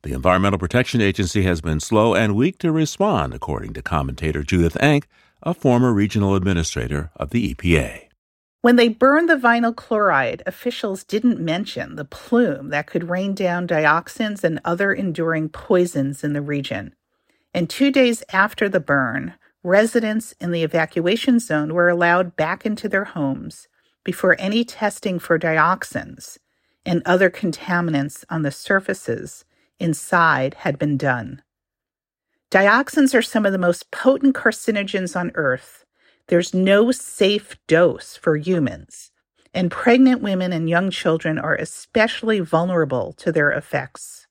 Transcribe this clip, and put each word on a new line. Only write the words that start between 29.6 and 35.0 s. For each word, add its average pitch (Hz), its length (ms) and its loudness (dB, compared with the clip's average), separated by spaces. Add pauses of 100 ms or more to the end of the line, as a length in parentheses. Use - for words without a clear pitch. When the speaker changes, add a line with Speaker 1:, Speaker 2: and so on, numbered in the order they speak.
Speaker 2:
inside 160 800 0
had - 200 -6
been 151 160 -2
done. 131 460 -4 (1120)
Dioxins 247 600 4
are 233 100 4
some 214 220 -2
of 196 60 2
the 190 60 -2
most 175 340 0
potent 269 420 2
carcinogens 202 840 -2